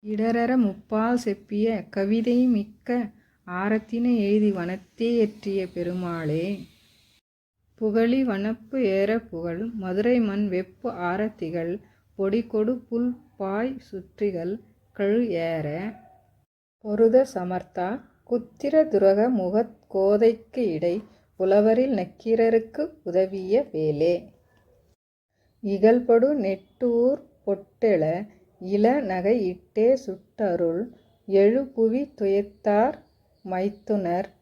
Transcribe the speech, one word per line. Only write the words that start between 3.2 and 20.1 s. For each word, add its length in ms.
ஆரத்தினை 720
எய்தி 360
வனத்தே 640
எற்றிய 500
பெருமாளே. 1080
புகழி 440
வனப்பு 600
ஏற 320
புகழ் 440
மதுரை 460
மண் 280
வெப்பு 400
ஆரத்திகள் 720
பொடி 280
கொடு 300
புல் 340
பாய் 420
சுற்றிகள் 760
கழு 260
ஏற 240
பொருத 400
சமர்த்தா 640
குத்திர 600
துரக 440
முகத் 460
கோதைக்கு 760